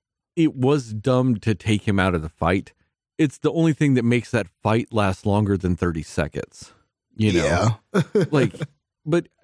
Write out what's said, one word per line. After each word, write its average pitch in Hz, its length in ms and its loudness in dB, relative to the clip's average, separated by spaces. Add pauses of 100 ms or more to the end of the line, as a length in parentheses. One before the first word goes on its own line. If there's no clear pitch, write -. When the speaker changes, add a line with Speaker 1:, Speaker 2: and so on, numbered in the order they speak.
(340)
Speaker 1:
it 160 220 0
was 127 360 0
dumb 127 440 2
to 107 180 -2
take 107 320 -2
him 98 140 2
out 92 140 2
of 80 80 -2
the 80 60 -8
fight. 90 440 -2 (440)
It's 156 220 -2
the - 140 -2
only 165 200 2
thing 143 220 2
that 120 100 2
makes 120 280 0
that 98 160 -4 (140)
fight 110 300 0
last 101 320 0
longer 101 320 2
than 90 200 -2
thirty 82 260 -2
seconds. - 720 -8 (420)
You 107 180 2
know? 87 460 0 (160)
Speaker 2:
Yeah. 180 80 2
<laughs> 196 280 0
Speaker 1:
Like, 131 240 0 (520)
but, 165 220 -2 (160)